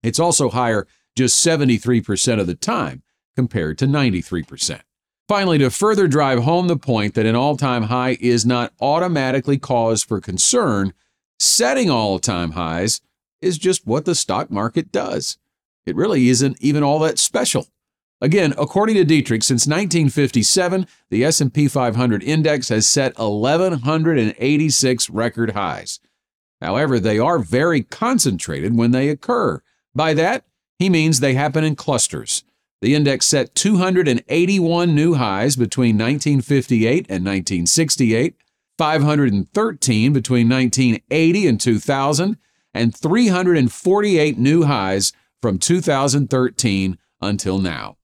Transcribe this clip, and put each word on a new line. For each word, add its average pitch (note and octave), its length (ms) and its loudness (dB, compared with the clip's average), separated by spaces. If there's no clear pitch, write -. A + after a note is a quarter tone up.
It's A2+ 180 -4
also D#3+ 300 0
higher A#2 360 -2
just B2+ 240 2
seventy-three B2+ 640 0
percent G#2+ 360 -2
of G2 80 0
the F2 80 -4
time, C3 480 -6
compared F#2+ 440 -4
to C3 80 0
ninety-three A2+ 560 -2
percent. - 400 -8
Finally, G3 280 0
to C3+ 140 4
further G3+ 380 2
drive C3+ 320 2
home E3+ 260 0
the E3+ 100 0
point A2 380 -2
that A2+ 100 0
an A2+ 120 2
all-time C3 480 -2
high B2+ 360 -2
is A#2+ 240 0
not A#2+ 360 0
automatically C#3 760 0
cause A#2 460 0
for G2+ 180 -4
concern, G2+ 720 -2
setting B3 500 0
all-time F#2+ 600 -2
highs E2+ 500 -4
is F3+ 160 -2
just F#3 300 -2
what C3 180 -2
the F3 120 -2
stock - 340 -6
market A2+ 420 -4
does. - 460 -6
It E2+ 100 -6
really D3+ 320 2
isn't B2+ 320 0
even D3 220 0
all D3 160 0
that D#3 220 -2
special. - 480 -2
Again, D#3+ 380 2
according G#3 380 0
to F#3 80 4
Dietrich, C#3+ 400 0
since B2 220 0
nineteen D#3+ 440 0
fifty-seven, F3 760 0
the A#2 160 0
S D#3 160 0
and C3+ 140 -2
P D3+ 120 2
five B2 300 0
hundred A#2 280 0
index D3+ 440 0
has A2 180 0
set C3 320 0
eleven C3 560 0
hundred D#3 440 0
and G#2+ 200 0
eighty-six C#3 680 0
record A2 440 -4
highs. F2+ 460 -8
However, B2 380 0
they G#2+ 200 0
are D#3 200 2
very B2+ 460 0
concentrated G#2+ 920 -2
when A#2 140 2
they C3 180 2
occur. D#3+ 540 -2
By D#3 200 0
that, F3 300 0
he F#3 120 2
means D#3+ 300 2
they C3+ 140 2
happen D3 300 0
in D3+ 120 -2
clusters. - 680 -4
The B2+ 160 2
index C#3+ 300 0
set - 280 0
two G3+ 220 2
hundred F3+ 320 2
and A#2+ 200 0
eighty-one E3+ 640 2
new D#3 220 2
highs A#2+ 400 0
between A#2+ 420 0
nineteen C3+ 440 0
fifty-eight B2 680 0
and F#2 140 -4
nineteen F#2+ 420 -2
sixty-eight, C3 680 0
five D#3 280 0
hundred D3 280 2
and G2 200 -2
thirteen C#3+ 600 0
between B2 360 2
nineteen B2 600 2
eighty E3 380 2
and A2+ 140 2
two A2+ 180 2
thousand, C#3+ 600 -2
and A#2 180 0
three G#3+ 360 2
hundred F3+ 280 2
and B2+ 140 4
forty-eight F3+ 680 2
new D3+ 280 4
highs G2 480 0
from G2 200 -2
two F3 200 0
thousand C#3 480 0
thirteen G#2 720 0
until G2 400 -2
now. B1+ 440 -6